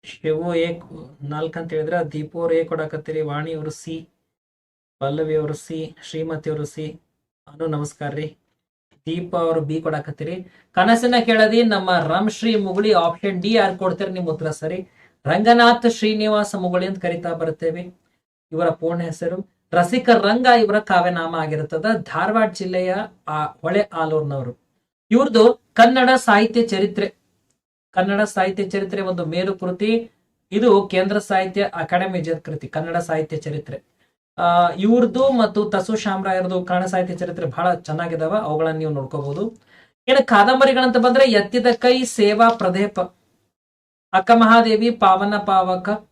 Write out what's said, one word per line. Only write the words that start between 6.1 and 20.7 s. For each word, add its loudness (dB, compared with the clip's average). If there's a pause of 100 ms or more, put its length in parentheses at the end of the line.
ಅವರು -6
ಸಿ. -12 (460)
ಅನು -8
ನಮಸ್ಕಾರ -6
ರೀ. -10 (680)
ದೀಪ -6
ಅವರು 0
ಬಿ -4
ಕೊಡಕತ್ತೀರಿ. -8 (280)
ಕನಸಿನ 2 (100)
ಕೆಳದಿ 4
ನಮ್ಮ 0
ರಮಶ್ರೀ 0
ಮುಗುಳಿ 0
ಆಪ್ಷನ್ 0
ಡಿ -2
ಯಾರು 2
ಕೊಡ್ತೀರಿ -4
ನಿಮ್ಮ -6
ಉತ್ತರ -6
ಸರಿ. -8 (380)
ರಂಗನಾಥ್ 4
ಶ್ರೀನಿವಾಸ 0
ಮುಗುಳಿ -2
ಅಂತ -8
ಕರಿತಾ -6
ಬರ್ತೇವೆ. -6 (680)
ಇವರ 0
ಪೂರ್ಣ -4
ಹೆಸರು -8 (200)
ರಸಿಕ 0
ರಂಗ, 4 (140)
ಇವರ 2